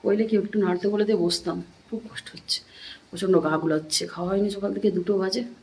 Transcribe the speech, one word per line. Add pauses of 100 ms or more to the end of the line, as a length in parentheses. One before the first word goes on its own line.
বললে
কেউ
একটু
নাড়তে
বলে
দিয়ে
বসতাম, (280)
খুব (100)
কষ্ট
হচ্ছে, (520)
প্রচণ্ড (120)
গা (100)
গুলাচ্ছে।
খাওয়া
হয়নি
সকাল
থেকে, (100)
দুটো (100)
বাজে (200)